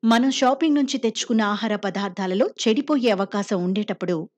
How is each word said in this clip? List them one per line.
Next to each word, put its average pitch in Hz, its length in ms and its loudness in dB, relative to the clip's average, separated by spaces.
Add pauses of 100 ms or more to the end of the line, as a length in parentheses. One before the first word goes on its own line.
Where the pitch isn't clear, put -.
మనం 233 280 4
షాపింగ్ 269 440 2
నుంచి 277 240 0
తెచ్చుకున్న 226 440 0
ఆహార 208 340 0
పదార్థాలలో 196 680 -2 (120)
చెడిపోయే 254 520 0
అవకాశం 196 520 -2
ఉండేటప్పుడు 185 540 -2 (220)